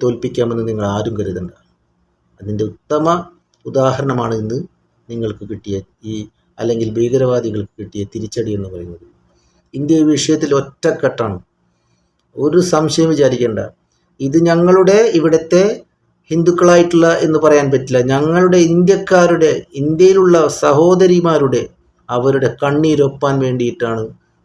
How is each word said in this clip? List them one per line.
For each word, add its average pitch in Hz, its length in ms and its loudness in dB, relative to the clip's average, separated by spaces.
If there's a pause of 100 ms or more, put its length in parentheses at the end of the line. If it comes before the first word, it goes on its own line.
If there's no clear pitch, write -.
തോൽപ്പിക്കാമെന്ന് 117 640 -4
നിങ്ങൾ 107 180 -4
ആരും 107 300 -4
കരുതണ്ട. 90 360 -8 (880)
അതിൻ്റെ 104 240 -6
ഉത്തമ 151 420 -6 (600)
ഉദാഹരണമാണ് 127 760 -2
ഇന്ന് 113 160 -6 (500)
നിങ്ങൾക്ക് 113 420 -8
കിട്ടിയ 98 260 -8 (280)
ഈ, 110 100 -10 (440)
അല്ലെങ്കിൽ 117 360 -2
ഭീകരവാദികൾക്ക് 117 840 -2
കിട്ടിയ 101 260 -10
തിരിച്ചടി 110 500 -8
എന്ന് 98 140 -8
പറയുന്നത്. 87 380 -16 (680)
ഇന്ത്യ 151 280 0
ഈ 151 120 2
വിഷയത്തിൽ 147 400 -2
ഒറ്റക്കെട്ടാണ്, 131 840 -4 (960)
ഒരു 151 220 0 (140)
സംശയം 160 420 2
വിചാരിക്കേണ്ട. 123 460 0 (600)
ഇത് 139 180 -2 (100)
ഞങ്ങളുടെ 180 500 4 (200)
ഇവിടുത്തെ 160 460 2 (680)
ഹിന്ദുക്കളായിട്ടുള്ള 175 760 4 (180)
എന്ന് 156 140 2
പറയാൻ 151 320 4
പറ്റില്ല, 127 300 0 (120)
ഞങ്ങളുടെ 175 540 2
ഇന്ത്യക്കാരുടെ, 175 840 2 (240)
ഇന്ത്യയിലുള്ള 175 600 4 (260)
സഹോദരിമാരുടെ, 165 1000 2 (460)
അവരുടെ 127 400 0 (140)
കണ്ണീരൊപ്പാൻ 143 720 0 (100)
വേണ്ടിയിട്ടാണ് 120 600 -4 (400)